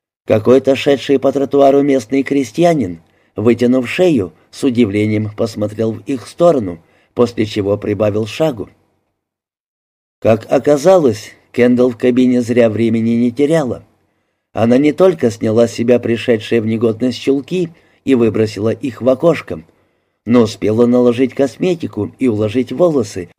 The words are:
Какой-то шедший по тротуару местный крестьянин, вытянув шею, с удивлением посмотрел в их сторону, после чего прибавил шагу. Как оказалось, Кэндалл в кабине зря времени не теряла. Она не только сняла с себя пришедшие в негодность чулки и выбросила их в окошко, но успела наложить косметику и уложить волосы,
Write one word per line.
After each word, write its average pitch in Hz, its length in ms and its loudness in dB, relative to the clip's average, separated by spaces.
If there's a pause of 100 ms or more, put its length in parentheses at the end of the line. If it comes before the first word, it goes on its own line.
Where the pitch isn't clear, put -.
(280)
Какой-то 120 480 2
шедший 139 420 0
по 135 140 0
тротуару 139 480 2
местный 139 420 0
крестьянин, 139 760 -2 (340)
вытянув 120 540 0
шею, 135 460 0 (160)
с - 120 -18
удивлением 107 720 0
посмотрел 110 580 -4
в 107 80 -12
их 131 260 -8
сторону, 120 540 0 (340)
после 117 320 0
чего 101 320 -2
прибавил 104 480 -2
шагу. 110 420 -6 (1500)
Как 110 300 0
оказалось, 143 840 2 (200)
Кэндалл 123 400 2
в 110 40 -10
кабине 123 460 2
зря 117 260 2
времени 113 440 -2
не 117 200 0
теряла. 143 520 -2 (680)
Она 117 240 2
не 147 160 2
только 170 380 2
сняла 113 360 0
с 117 60 -4
себя 120 260 2
пришедшие 117 640 -2
в 107 60 -4
негодность 113 560 -2
чулки 165 480 -4 (340)
и 135 100 2
выбросила 110 540 0
их 113 320 -8
в 113 80 -2
окошко, 131 540 0 (640)
но 120 160 4
успела 107 420 0
наложить 123 480 2
косметику 143 840 -4
и 131 100 0
уложить 107 420 -2
волосы, 131 680 -2